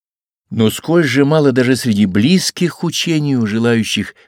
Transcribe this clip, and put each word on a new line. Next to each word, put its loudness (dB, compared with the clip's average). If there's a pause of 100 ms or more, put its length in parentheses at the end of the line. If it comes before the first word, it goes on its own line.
(520)
Но 2
сколь 0
же 2
мало 2
даже 0
среди 0
близких 0
к -12
учению, -2
желающих -2 (120)